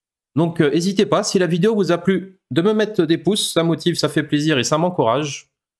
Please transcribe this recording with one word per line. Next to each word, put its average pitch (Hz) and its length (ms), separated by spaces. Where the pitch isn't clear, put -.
Donc, 165 280
euh, 143 80
n'hésitez 190 340
pas, 156 200
si - 140
la 180 80
vidéo 180 280
vous 180 180
a 170 60
plu, 190 420
de 151 120
me 214 100
mettre 214 320
des 156 140
pouces, - 340
ça 165 120
motive, 165 320
ça 151 120
fait 151 140
plaisir 147 360
et 120 60
ça 151 140
m'encourage 147 720